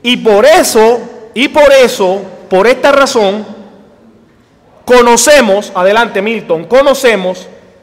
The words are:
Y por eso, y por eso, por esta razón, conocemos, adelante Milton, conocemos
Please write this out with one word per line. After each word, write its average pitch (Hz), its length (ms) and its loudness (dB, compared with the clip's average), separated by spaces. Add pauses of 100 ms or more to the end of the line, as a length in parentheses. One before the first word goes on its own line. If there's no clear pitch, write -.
Y 240 140 0
por 220 280 2
eso, 240 560 2 (340)
y 247 140 -2
por 285 240 2
eso, 202 500 0 (280)
por 190 160 0
esta 262 240 0
razón, 220 560 -2 (1400)
conocemos, 240 880 2
adelante 196 460 -2
Milton, 180 440 -6
conocemos 233 840 -2 (340)